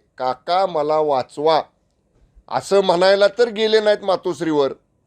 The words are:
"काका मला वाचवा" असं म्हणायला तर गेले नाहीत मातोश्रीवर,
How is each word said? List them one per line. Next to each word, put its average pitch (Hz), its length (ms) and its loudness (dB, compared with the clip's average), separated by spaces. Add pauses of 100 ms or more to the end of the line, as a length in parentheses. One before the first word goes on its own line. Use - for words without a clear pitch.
(180)
"काका 175 480 -4
मला 151 320 -2
वाचवा" 147 640 -2 (880)
असं 196 320 0
म्हणायला 190 480 4
तर 240 200 0
गेले 220 320 0
नाहीत 208 240 0
मातोश्रीवर, 160 680 -2 (340)